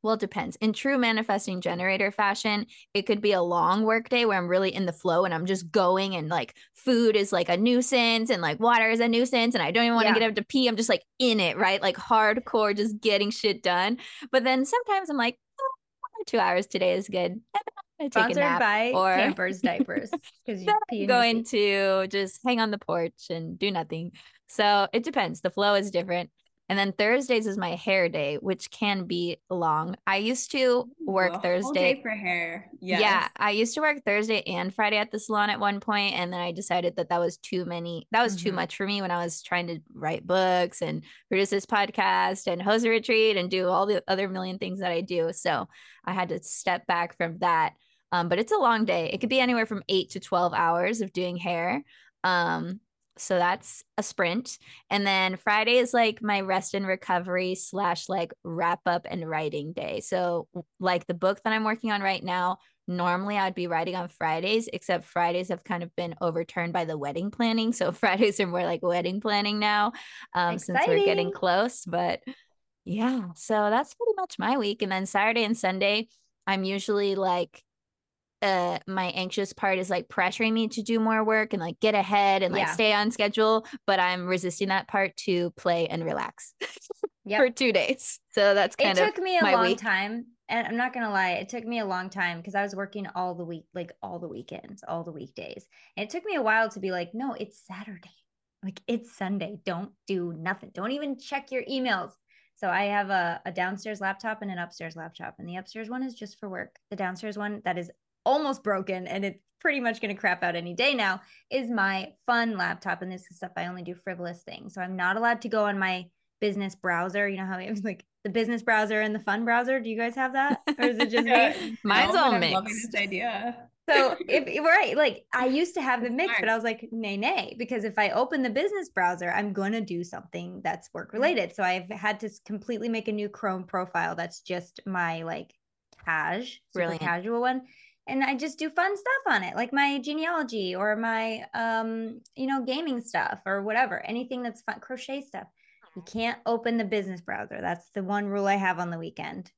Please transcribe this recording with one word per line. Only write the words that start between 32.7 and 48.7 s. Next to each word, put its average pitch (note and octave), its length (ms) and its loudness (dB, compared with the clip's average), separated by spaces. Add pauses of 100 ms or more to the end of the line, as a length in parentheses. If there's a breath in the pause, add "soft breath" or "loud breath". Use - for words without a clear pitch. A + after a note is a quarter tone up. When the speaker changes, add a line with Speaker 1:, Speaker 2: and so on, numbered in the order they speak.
Speaker 1:
Yeah, F3+ 200 -2
Speaker 3:
Yes. G3 380 4
Speaker 1:
I G#3 140 2
used A3 220 2
to D4+ 80 -2
work D4 240 0
Thursday G#3+ 380 2
and F3+ 300 -4
Friday G#3+ 240 2
at G#3+ 140 0
the G#3+ 80 -6
salon G#3 300 0
at G#3 100 -2
one G3+ 200 0
point, G3+ 340 0
and F3 180 -2
then F3+ 80 -6
I F3 120 -2
decided F3 440 -2
that E3+ 140 -2
that F3 100 2
was F3 180 0
too F#3 280 -4
many, E3+ 460 -8
that A3+ 100 4
was A3 140 2
too F3 140 -2
Speaker 2:
Mm-hmm. F#3+ 60 -2
Speaker 1:
much E3+ 220 -4
for G3 80 -2
me G3+ 160 -2
when F#3 100 -2
I F3 120 0
was E3+ 180 -6
trying F3 260 -2
to E3+ 120 -6 (140)
write D#3 320 -6
books F3+ 560 2
and D#3 220 -4 (240 loud breath)
produce F#3+ 220 2
this G3 160 -2
podcast F#3+ 840 0
and F3 140 -2
host A3 240 2
a A#3 40 4
retreat A3 460 4
and F3+ 140 0
do F#3 180 2
all F3+ 200 2
the G#3 200 2
other F#3+ 220 0
million F#3 300 -6
things F#3 200 -6
that F3+ 120 -2
I E3+ 100 0
do. E3+ 320 0
So D3+ 340 0 (380 loud breath)
I F3+ 80 -2
had F3+ 160 -2
to E3+ 140 -4
step - 420 -2
back E3+ 320 0
from E3+ 220 -2
that. E3 340 4 (380)
Um, F3 180 0
but F3 100 2
it's A#3 120 0
a G#4+ 60 4
long A#3 280 4